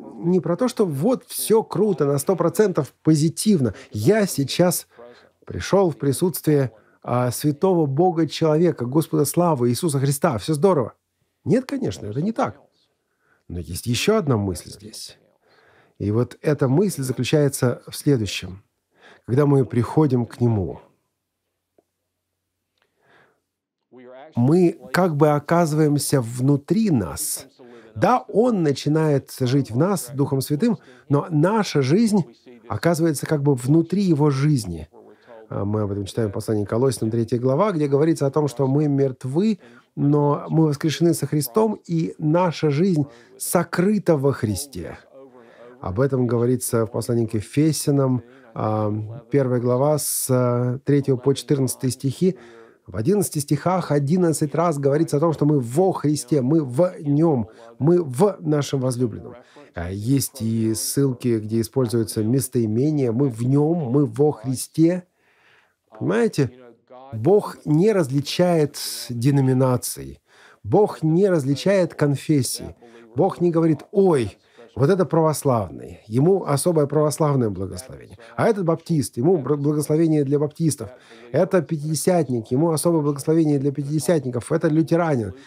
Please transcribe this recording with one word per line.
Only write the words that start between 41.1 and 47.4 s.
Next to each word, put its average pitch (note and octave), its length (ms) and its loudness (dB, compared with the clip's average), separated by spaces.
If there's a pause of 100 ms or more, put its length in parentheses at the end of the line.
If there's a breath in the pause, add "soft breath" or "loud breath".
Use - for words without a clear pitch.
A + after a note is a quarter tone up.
со - 120 -6
Христом, G#3+ 600 0
и E3 320 -4
наша D#3+ 520 0
жизнь D#3 360 2 (320 loud breath)
сокрыта F3+ 800 0
во C3+ 160 2
Христе. F2+ 640 -6 (800 loud breath)
Об F#2+ 200 -2
этом C3 260 2
говорится A#2+ 600 2
в - 40 -8
послании A#2 360 0
к - 80 -8
Ефесянам, C#3 880 0 (320 loud breath)